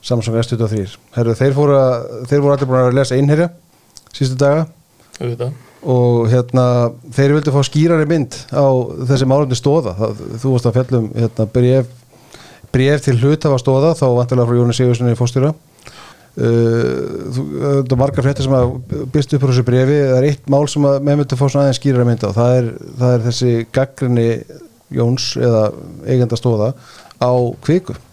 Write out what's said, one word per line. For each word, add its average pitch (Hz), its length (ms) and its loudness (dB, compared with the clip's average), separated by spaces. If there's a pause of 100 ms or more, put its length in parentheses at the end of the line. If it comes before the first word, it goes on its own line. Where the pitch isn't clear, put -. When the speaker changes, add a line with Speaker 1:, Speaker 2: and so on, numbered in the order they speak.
Speaker 1:
Samsung 117 320 -2
S 117 160 0
tuttugu 113 160 -2
og 104 60 -4
þrír. 101 240 -6 (160)
Heyrðu, 117 260 0
þeir 135 160 2
fóru 143 240 2
að, 131 160 2 (300)
þeir 143 180 0
voru 143 140 4
allir 135 160 -2
búin 127 80 2
að 123 180 2
lesa 127 180 0
Einherja 151 320 2 (580)
síðustu 131 340 -4
daga. 147 240 2 (480)
Speaker 2:
Auðvitað. 120 400 -6 (300)
Speaker 1:
Og, 123 440 2
hérna, 123 380 2 (460)
þeir 139 260 2
vildu 147 180 -2
fá 143 80 2
skýrari 156 460 2
mynd 156 260 -2 (120)
á - 180 0 (380)
þessi 131 260 0
málefni 135 280 2
Stoða. 139 380 0
Það, 110 300 -6 (140)
þú 131 180 0
varst 120 100 0
að 113 80 0
fjalla 127 240 0
um, 113 140 -2
hérna, 113 340 -2
bréf, 123 480 0 (760)
bréf 139 360 0
til 131 80 2
hluthafa 139 460 0
Stoða, 139 340 2
þá 147 160 -2
væntanlega 123 400 0
frá 120 80 2
Jóni 120 160 2
Sigurðssyni 123 400 0
forstjóra. 127 380 0 (800)
Uh, 117 960 -2
þú, 127 200 -6
það 139 300 -2
eru 127 180 -2
margar 135 300 0
fréttir 139 160 -2
sem 135 140 0
að 123 160 2 (340)
birst 143 300 -2
upp 135 100 0
úr 131 60 2
þessu 123 100 2
bréfi. 127 380 2
Það 131 160 2
er 127 100 2
eitt 143 240 -4
mál 139 160 2
sem 143 220 0
að 139 140 2
menn 143 180 2
vildu 139 180 -2
fá 139 60 2
svona 143 240 2
aðeins 127 100 -2
skýrari 123 300 2
mynd 113 180 -2
á. 101 60 -2
Það 120 240 2
er, 123 140 0 (200)
það 123 220 0
er 117 100 2
þessi 120 300 0 (160)
gagnrýni 123 580 -2 (640)
Jóns 123 440 -2
eða 120 280 2 (400)
eigenda 120 380 0
Stoða 117 320 -2 (420)
á 123 160 -2 (280)
Kviku. 170 360 -2 (180)